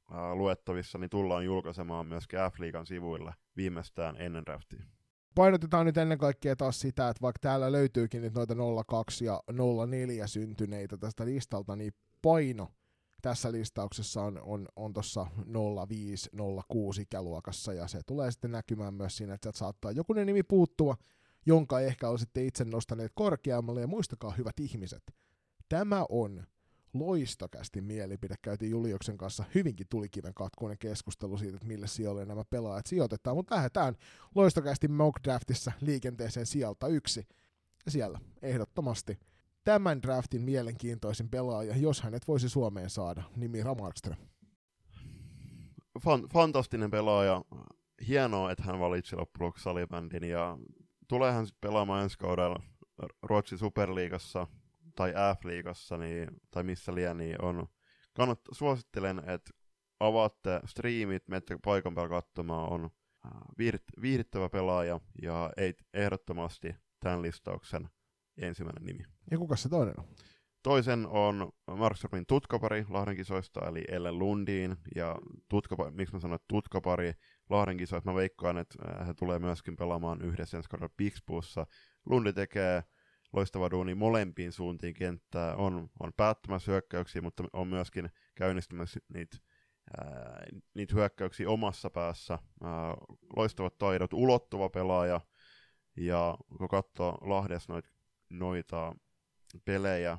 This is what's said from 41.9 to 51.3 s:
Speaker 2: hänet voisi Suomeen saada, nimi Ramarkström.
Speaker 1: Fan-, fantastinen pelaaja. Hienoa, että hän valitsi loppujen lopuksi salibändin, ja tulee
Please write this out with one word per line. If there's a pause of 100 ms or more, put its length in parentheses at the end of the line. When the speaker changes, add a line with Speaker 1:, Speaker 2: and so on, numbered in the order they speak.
Speaker 2:
hänet
voisi
Suomeen
saada, (140)
nimi
Ramarkström. (1800)
Speaker 1:
Fan-,
fantastinen
pelaaja. (640)
Hienoa,
että
hän
valitsi
loppujen
lopuksi
salibändin,
ja (500)
tulee